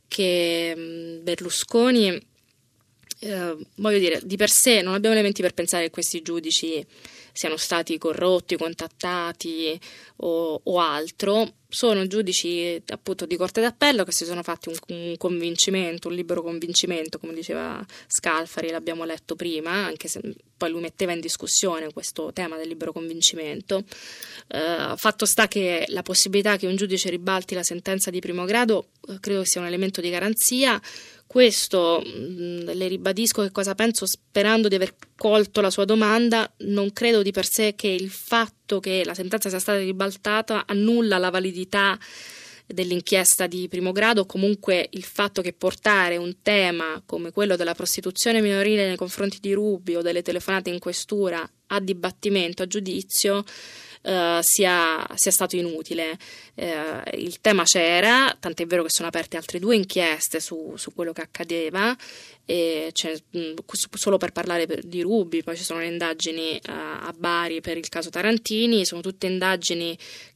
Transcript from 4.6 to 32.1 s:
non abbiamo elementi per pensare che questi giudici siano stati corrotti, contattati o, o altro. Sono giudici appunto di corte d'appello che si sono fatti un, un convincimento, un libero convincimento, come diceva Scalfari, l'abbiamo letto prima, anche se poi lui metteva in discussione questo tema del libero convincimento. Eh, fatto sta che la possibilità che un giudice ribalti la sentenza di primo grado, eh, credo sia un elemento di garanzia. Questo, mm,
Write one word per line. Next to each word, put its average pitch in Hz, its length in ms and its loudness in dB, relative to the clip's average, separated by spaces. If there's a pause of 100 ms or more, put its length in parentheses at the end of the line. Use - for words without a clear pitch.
non 185 120 -2
abbiamo 214 200 4
elementi 202 280 2
per 180 120 2
pensare 170 300 0
che 165 60 -2
questi 170 320 -4
giudici 160 640 -2 (480)
siano 160 240 -4
stati 165 420 -2
corrotti, 175 580 0
contattati 165 1200 -4 (380)
o, 165 460 -2
o 180 180 2
altro. 170 720 0 (140)
Sono 208 400 2
giudici 175 800 -2
appunto 190 380 -8
di 170 100 -4
corte 185 240 -2
d'appello 240 420 4
che 175 80 -4
si 170 140 -2
sono 175 180 -6
fatti 170 260 -8
un, 165 60 -6 (140)
un 170 280 -8
convincimento, 175 920 0
un 170 60 -4
libero 170 280 -4
convincimento, 170 760 -2
come 165 140 -12
diceva 165 520 -8 (240)
Scalfari, 165 640 -2
l'abbiamo 165 340 -6
letto 165 320 -8
prima, 165 340 -6
anche 175 380 -4
se - 120 -8 (360)
poi 170 140 -2
lui 165 100 -6
metteva 170 320 -4
in 170 80 -6
discussione 165 720 -2
questo 156 400 -8
tema 165 240 -6
del 160 100 -10
libero 165 260 -8
convincimento. 165 920 -2 (640)
Eh, 156 480 -2
fatto 214 300 2
sta 214 200 4
che 180 420 0
la 180 140 -4
possibilità 196 540 4
che 190 100 -2
un 185 80 0
giudice 190 340 0
ribalti 185 460 -2
la 180 80 -4
sentenza 190 480 -2
di 180 80 -4
primo 180 260 -6
grado, 220 440 2 (200)
eh, 196 120 -12
credo 196 240 -2
sia - 160 0
un 175 80 -4
elemento 190 320 -2
di 175 100 -2
garanzia. 220 720 2 (500)
Questo, 185 720 6
mm, 175 680 -8